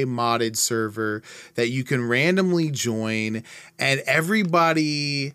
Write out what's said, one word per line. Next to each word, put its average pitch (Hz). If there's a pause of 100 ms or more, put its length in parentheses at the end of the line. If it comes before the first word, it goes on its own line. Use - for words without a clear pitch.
A 135
modded 117
server 110 (320)
that 120
you 127
can 127
randomly 170
join, 110 (340)
and 135
everybody 156